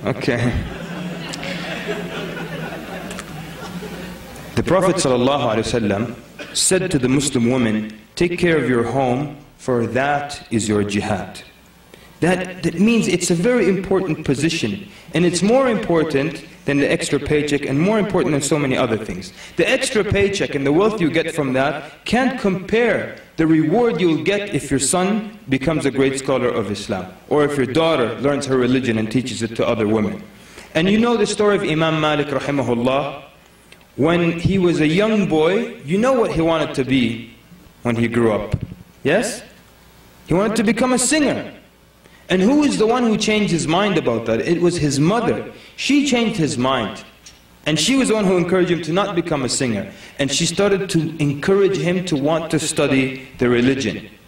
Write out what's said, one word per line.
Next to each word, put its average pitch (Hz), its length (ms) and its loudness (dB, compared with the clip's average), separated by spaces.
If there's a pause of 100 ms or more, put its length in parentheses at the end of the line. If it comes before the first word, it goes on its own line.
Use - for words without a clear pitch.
Okay. 120 480 -2 (4000)
The 120 80 0
Prophet 185 320 2
sallallahu 131 580 0
alaihi 110 100 -2
wasallam 107 500 -2 (400)
said 185 360 0
to - 80 0
the 123 100 0
Muslim 127 420 2
woman, 110 460 0 (200)
"Take 175 220 0
care 170 180 2
of 131 120 0
your 123 140 2
home, 131 540 -2 (220)
for 120 280 0
that 143 640 -2
is 104 180 0
your 104 140 2
jihad." 101 600 -4 (760)
That, 180 440 -2
that 165 160 -2
means 214 260 4
it's 175 240 0
a 180 60 4
very 214 320 2
important 185 560 0
position, 131 640 -2 (260)
and 165 100 2
it's 175 160 2
more 254 280 4
important 165 760 0 (200)
than 143 140 0
the 143 120 2
extra 165 300 0
paycheck 147 440 0
and 135 160 0
more 208 200 4
important 175 320 2
than 139 100 0
so 160 160 0
many 135 180 0
other 113 220 2
things. 101 340 -10 (220)
The 170 140 2
extra 233 340 0
paycheck 196 540 0
and 139 100 0
the 143 60 4
wealth 202 280 2
you 160 120 2
get 160 200 0
from 139 200 -2
that 143 520 -2
can't 254 360 0
compare 196 800 0 (180)
the 160 100 2
reward 160 540 4
you'll 160 240 2
get 202 280 -2
if - 160 -4
your 135 120 2
son 190 580 0 (100)
becomes 131 380 0
a 135 60 0
great 135 260 2
scholar 127 300 0
of 104 240 -2
Islam, 98 340 -6 (220)
or 147 160 4
if 143 120 0
your 131 100 2
daughter 127 520 0
learns 131 280 0
her 131 100 2
religion 120 420 2
and 107 140 -2
teaches 120 280 -2
it 113 140 -4
to 113 100 0
other 110 220 0
women. 107 340 0 (540)
And 165 160 2
you 214 80 4
know 240 180 4
the 208 80 2
story 208 300 2
of 190 80 0
Imam 160 380 0
Malik 151 260 0
rahimahullah. 131 960 -2 (720)
When 170 460 2
he 190 180 2
was 175 220 2
a 151 80 4
young 202 400 2
boy, 165 560 0
you 160 140 0
know 254 160 2
what 220 180 2
he 160 80 -2
wanted 160 340 0
to 135 100 0
be 117 480 0 (500)
when 120 120 0
he 117 140 0
grew 117 240 2
up. 101 240 -4 (480)
Yes? 214 400 0 (840)
He - 80 0
wanted 208 220 2
to 226 80 0
become 240 280 2
a 247 60 2
singer. 269 560 0 (760)
And 185 120 2
who 277 200 4
is 240 140 2
the 214 100 2
one 240 180 2
who 220 120 2
changed 208 340 0
his 151 160 0
mind 185 300 2
about 120 300 -2
that? 113 160 0
It 165 180 0
was 175 160 2
his 143 240 0
mother. 165 500 0 (260)
She 285 300 2
changed 233 300 0
his 131 220 0
mind. 123 440 -2 (600)
And 156 160 0
she 226 160 2
was 262 120 2
the 208 60 4
one 214 120 0
who 185 100 4
encouraged 175 340 2
him 165 120 0
to 156 100 -6
not 196 240 0
become 165 280 -2
a 120 40 -2
singer. 110 420 -2 (280)
And 135 120 0
she 170 140 0
started 190 460 0
to 160 320 0
encourage 190 560 2
him 175 260 0
to 165 120 -2
want 156 340 0
to 160 80 0
study 135 680 0 (120)
the 123 100 2
religion. 120 640 0 (180)